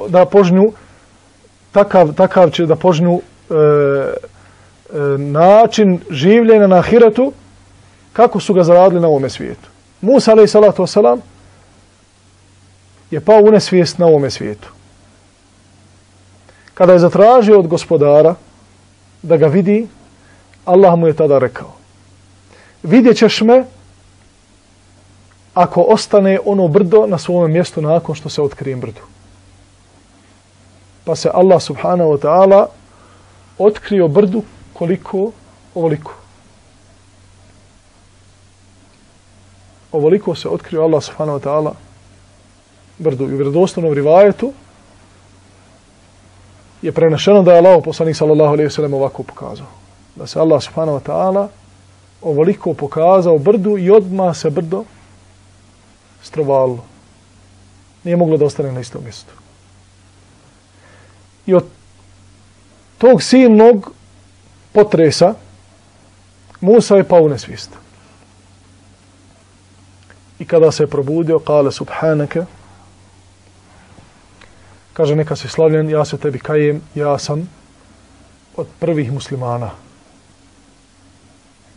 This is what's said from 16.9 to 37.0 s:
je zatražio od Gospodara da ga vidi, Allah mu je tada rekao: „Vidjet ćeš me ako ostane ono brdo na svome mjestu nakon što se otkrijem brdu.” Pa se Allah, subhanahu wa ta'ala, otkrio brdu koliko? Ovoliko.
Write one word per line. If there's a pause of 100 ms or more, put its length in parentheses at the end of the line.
je
zatražio
od
Gospodara (840)
da
ga
vidi, (800)
Allah
mu
je
tada
rekao: (1080)
„Vidjet
ćeš
me (1900)
ako
ostane
ono
brdo
na
svome
mjestu
nakon
što
se
otkrijem
brdu.” (2000)
Pa
se
Allah,
subhanahu
wa
ta'ala, (920)
otkrio
brdu (300)
koliko? (440)
Ovoliko. (3750)